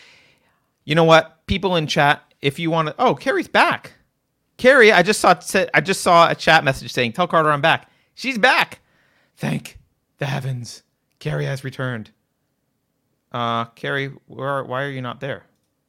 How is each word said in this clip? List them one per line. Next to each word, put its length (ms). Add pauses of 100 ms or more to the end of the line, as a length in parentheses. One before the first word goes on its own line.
(840)
You 100
know 100
what? 420
People 300
in 100
chat, 360 (180)
if 180
you 120
wanna, 280
oh, 160
Carrie's 340
back. 440 (680)
Carrie, 340
I 100
just 180
saw, 140 (400)
I 60
just 220
saw 280
a 40
chat 280
message 300
saying, 200
"Tell 140
Carter 240
I'm 120
back." 280 (240)
She's 240
back. 420 (560)
Thank 420 (400)
the 80
heavens. 560 (360)
Carrie 280
has 180
returned. 460 (1200)
Uh, 340
Carrie, 460 (140)
where, 360
why 200
are 80
you 100
not 200
there? 240 (440)